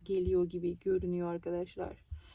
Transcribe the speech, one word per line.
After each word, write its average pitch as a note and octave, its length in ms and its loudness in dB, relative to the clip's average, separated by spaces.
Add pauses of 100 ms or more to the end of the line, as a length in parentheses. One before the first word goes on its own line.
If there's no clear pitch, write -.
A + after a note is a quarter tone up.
geliyor F3+ 460 2
gibi F3 300 -4
görünüyor F3 540 0
arkadaşlar. F3 680 -6 (320)